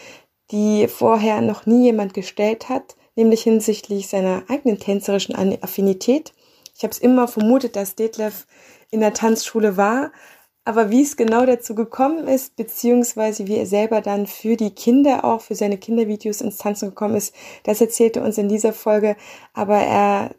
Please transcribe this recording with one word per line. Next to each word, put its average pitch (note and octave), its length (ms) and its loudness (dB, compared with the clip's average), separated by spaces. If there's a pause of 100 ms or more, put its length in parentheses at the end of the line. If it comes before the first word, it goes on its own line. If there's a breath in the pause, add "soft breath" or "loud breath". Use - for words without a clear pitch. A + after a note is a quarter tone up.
(500 loud breath)
die G#3+ 380 0
vorher A3 540 0
noch G#3+ 240 -4
nie A#3+ 180 4
jemand G#3 300 0
gestellt G#3+ 560 -6
hat, - 260 -8 (200)
nämlich A3+ 260 4
hinsichtlich G#3+ 680 0
seiner F#3+ 400 -2
eigenen A#3+ 300 -2
tänzerischen G3 560 -4
An-, F#3+ 260 -2
Affinität. G3 720 -2 (440 soft breath)
Ich - 80 -12
hab's A3 140 -6
immer B3 300 4
vermutet, A#3 480 0
dass G3 180 -6
Detlef A3 520 -6 (440 soft breath)
in A3 100 -2
der G#3+ 140 2
Tanzschule A3 600 0
war, A#3 340 0 (540 soft breath)
aber A3 260 0
wie B3 120 4
es C#4+ 140 -2
genau A#3 280 2
dazu B3 300 0
gekommen C4 540 -2
ist, C4 280 -2
beziehungsweise A3 920 -2
wie G#3 100 -2
er A3 100 -2
selber G#3 340 0
dann G3+ 260 -4
für A3 300 -2
die G#3+ 140 -2
Kinder, C4+ 540 2
auch A3+ 160 2
für A3 160 -10
seine G3+ 200 -2
Kindervideos G#3+ 640 -4
ins G#3 180 -6
Tanzen G3+ 320 -6
gekommen G#3+ 260 -4
ist, - 180 -6 (300 loud breath)
das G#3 160 0
erzählte A3+ 420 2
uns G#3+ 160 -2
in G3+ 100 0
dieser G#3+ 240 0
Folge. G#3+ 440 0 (380 loud breath)
Aber G#3 220 0
er G3+ 640 2